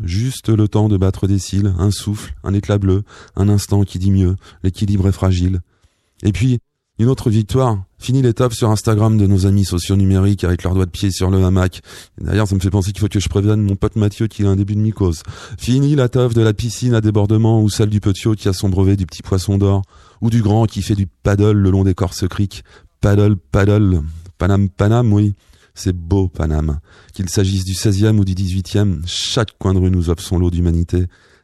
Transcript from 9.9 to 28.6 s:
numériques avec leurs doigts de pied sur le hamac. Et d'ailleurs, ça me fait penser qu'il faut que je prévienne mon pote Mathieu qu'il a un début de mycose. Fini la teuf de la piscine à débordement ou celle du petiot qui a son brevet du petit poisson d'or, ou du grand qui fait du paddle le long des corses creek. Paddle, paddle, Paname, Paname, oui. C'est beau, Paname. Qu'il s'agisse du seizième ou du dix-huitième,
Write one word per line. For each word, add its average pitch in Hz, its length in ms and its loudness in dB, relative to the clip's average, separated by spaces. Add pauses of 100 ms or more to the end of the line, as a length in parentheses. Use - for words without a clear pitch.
numériques 98 480 2
avec 90 200 0
leurs 87 120 -2
doigts 92 100 2
de 85 60 -6
pied 101 180 -2
sur 92 220 -2
le 95 120 4
hamac. 92 380 0 (400)
Et - 40 -8
d'ailleurs, 98 220 0
ça 95 60 -4
me 98 60 0
fait 92 100 -2
penser 101 220 0
qu'il - 100 -14
faut 104 60 0
que 104 120 -2
je - 100 -4
prévienne 107 340 0
mon 98 120 0
pote - 200 -4
Mathieu 107 320 0
qu'il 101 180 -4
a 101 40 2
un 98 60 2
début 101 200 -2
de 107 40 0
mycose. 101 440 -2 (340)
Fini 143 380 0
la 127 120 2
teuf 123 280 0
de 117 60 4
la 110 120 2
piscine 120 400 -4
à 110 80 2
débordement 110 640 2
ou 104 60 2
celle 107 200 0
du 104 100 0
petiot 107 360 -2
qui - 120 -6
a 95 60 0
son 98 160 -2
brevet 95 260 2
du 92 120 -2
petit - 160 -18
poisson 98 340 -2
d'or, 98 240 2 (400)
ou 113 80 -2
du 113 140 2
grand 107 240 2
qui 101 160 -6
fait 107 120 -2
du 98 120 -2
paddle 104 500 2
le 95 140 4
long 95 120 2
des 95 120 2
corses 92 320 -4
creek. - 360 -6 (380)
Paddle, 104 360 2
paddle, 98 680 2 (340)
Paname, 98 320 0
Paname, 110 420 0
oui. 104 220 2 (400)
C'est 92 240 -4
beau, 92 300 -2
Paname. 78 520 -2 (340)
Qu'il 92 140 -8
s'agisse 95 380 -2
du 95 80 -6
seizième 107 460 0
ou 101 40 2
du 92 120 -2
dix-huitième, 95 720 -2